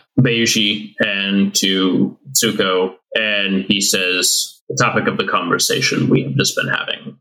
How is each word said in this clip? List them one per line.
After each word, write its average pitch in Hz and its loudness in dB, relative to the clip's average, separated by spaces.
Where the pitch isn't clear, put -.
Bayushi 113 0
and 98 0
to 95 0
Tsuko, 95 0
and 101 0
he 101 2
says, 92 -2
"The - -6
topic 123 0
of - -2
the 98 -2
conversation - 0
we - 4
have 67 -4
just - 0
been - -2
having - -6